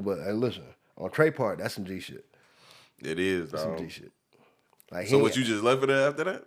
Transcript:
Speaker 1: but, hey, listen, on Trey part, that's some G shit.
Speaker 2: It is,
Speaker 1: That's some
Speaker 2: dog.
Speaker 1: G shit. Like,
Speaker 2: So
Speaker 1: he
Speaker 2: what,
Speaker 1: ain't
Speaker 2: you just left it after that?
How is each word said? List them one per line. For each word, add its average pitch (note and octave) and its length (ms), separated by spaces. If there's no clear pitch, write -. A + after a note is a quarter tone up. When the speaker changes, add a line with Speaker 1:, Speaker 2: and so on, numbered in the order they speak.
Speaker 1:
but, G2 180
hey, F#2+ 140
listen, A#2 300
on F#2 140
Trey D#3 200
part, G#2 280
that's G#2 160
some G2+ 100
G F#2 160
shit. - 240
Speaker 2:
It D#2+ 200
is, F2+ 320
Speaker 1:
That's D#2 120
some D#2+ 120
Speaker 2:
dog. D#2+ 80
Speaker 1:
G D#2+ 60
shit. - 220
Like, F2+ 160
Speaker 2:
So C3 100
Speaker 1:
he C#3+ 40
Speaker 2:
what, C#3 80
Speaker 1:
ain't A#2 80
Speaker 2:
you C3 80
just G#2+ 180
left C3 200
it C3+ 60
after C#3+ 360
that? - 220